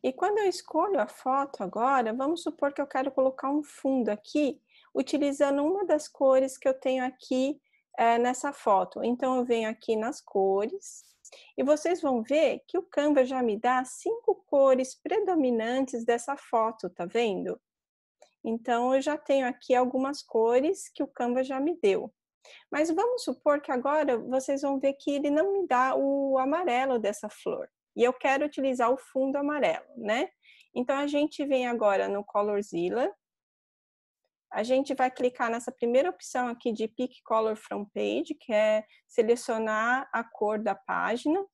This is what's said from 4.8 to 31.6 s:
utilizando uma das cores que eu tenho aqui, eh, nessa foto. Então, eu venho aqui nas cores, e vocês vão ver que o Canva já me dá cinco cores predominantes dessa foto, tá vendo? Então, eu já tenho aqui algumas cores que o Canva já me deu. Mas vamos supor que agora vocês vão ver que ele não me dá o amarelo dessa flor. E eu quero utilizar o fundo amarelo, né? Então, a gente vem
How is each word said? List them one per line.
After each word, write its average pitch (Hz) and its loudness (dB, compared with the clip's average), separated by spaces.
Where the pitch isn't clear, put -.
utilizando 277 0
uma 381 0
das 302 0
cores 269 2
que - -2
eu 262 2
tenho 262 -2
aqui, 262 -2
eh, 233 4
nessa 254 0
foto. 190 0
Então, 254 0
eu 247 0
venho 226 0
aqui 226 -4
nas 226 -4
cores, 202 -2
e 262 -2
vocês 302 2
vão 254 0
ver 285 0
que - -4
o 381 -2
Canva 294 2
já 262 -2
me 214 0
dá 254 2
cinco 440 -2
cores 262 4
predominantes 262 0
dessa 240 0
foto, 226 -2
tá 175 -6
vendo? 190 -2
Então, 233 0
eu 269 2
já 302 -2
tenho 277 0
aqui 254 -2
algumas 262 0
cores 247 2
que - -8
o 269 -2
Canva 247 -2
já 262 -6
me 330 -2
deu. 196 0
Mas 311 0
vamos 453 0
supor 285 0
que 302 -10
agora 277 0
vocês 262 -2
vão 277 -2
ver 277 0
que 285 -6
ele 285 -2
não 330 2
me 392 0
dá 262 2
o 277 0
amarelo 269 0
dessa 214 -4
flor. - -8
E 214 2
eu 247 4
quero 277 0
utilizar 262 0
o 262 2
fundo 269 -4
amarelo, 285 -2
né? 233 -2
Então, 247 -2
a 285 -2
gente 294 -2
vem 262 0